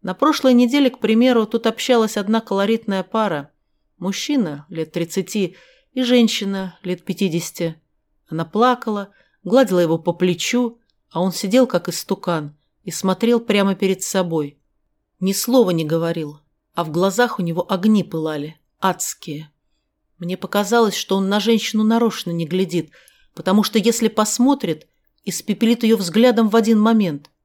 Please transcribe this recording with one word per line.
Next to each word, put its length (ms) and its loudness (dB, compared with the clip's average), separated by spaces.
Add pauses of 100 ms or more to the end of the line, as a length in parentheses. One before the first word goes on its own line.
На 120 -8
прошлой 400 2
неделе, 360 4
к 100 -6
примеру, 460 2
тут 220 -4
общалась 500 0
одна 240 -2
колоритная 640 -2
пара. 480 -4 (460)
Мужчина 720 -4
лет 220 -8
тридцати 640 -4 (380)
и 100 -2
женщина 800 0
лет 200 -6
пятидесяти. 800 -4 (460)
Она 180 -6
плакала, 640 -2 (340)
гладила 360 2
его 180 2
по 140 -4
плечу, 680 -2 (300)
а 120 -4
он 100 0
сидел 360 2
как 200 -4
истукан 680 -6 (260)
и 80 -12
смотрел 480 0
прямо 360 0
перед 280 -2
собой. 560 -4 (600)
Ни 140 -2
слова 380 2
не 140 -2
говорил, 540 -4 (340)
а 100 -2
в 80 -4
глазах 480 0
у 20 -4
него 300 -4
огни 320 2
пылали, 560 -6 (200)
адские. 680 -6 (680)
Мне 200 -8
показалось, 580 0
что 200 -4
он 140 0
на 100 0
женщину 440 0
нарочно 480 0
не 140 -4
глядит, 460 -2 (420)
потому 300 0
что, 160 0
если 280 2
посмотрит, 800 0 (360)
испепелит 600 -2
ее 140 4
взглядом 520 2
в 60 0
один 240 4
момент. 520 0 (140)